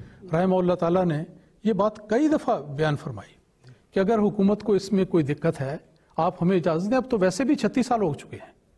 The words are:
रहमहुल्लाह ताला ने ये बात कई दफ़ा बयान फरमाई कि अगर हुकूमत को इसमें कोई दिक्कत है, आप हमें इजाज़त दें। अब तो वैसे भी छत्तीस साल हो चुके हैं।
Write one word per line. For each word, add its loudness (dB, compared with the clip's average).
रहमहुल्लाह 2
ताला 2
ने -2
ये 4
बात -2
कई 2
दफ़ा 0
बयान -2
फरमाई -14
कि 2
अगर 2
हुकूमत 2
को 2
इसमें 0
कोई 2
दिक्कत -2
है, -6
आप 0
हमें 2
इजाज़त 0
दें। 2
अब 0
तो -2
वैसे 0
भी 2
छत्तीस 0
साल 0
हो 0
चुके -14
हैं। -20